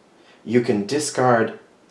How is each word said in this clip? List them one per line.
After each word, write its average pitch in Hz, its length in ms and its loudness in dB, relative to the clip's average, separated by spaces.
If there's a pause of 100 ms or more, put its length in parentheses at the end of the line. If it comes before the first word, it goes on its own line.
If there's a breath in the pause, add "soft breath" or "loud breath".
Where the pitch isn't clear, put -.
(440 soft breath)
you 120 160 2
can 110 260 -2
discard 127 760 0 (300)